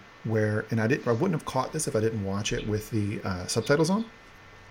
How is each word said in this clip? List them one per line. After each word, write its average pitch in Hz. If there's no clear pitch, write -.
where, 107
and 113
I 107
didn't, 143
I 120
wouldn't 160
have 147
caught -
this 156
if -
I 110
didn't 110
watch 98
it -
with 107
the, 107
uh, 95
subtitles 147
on. 214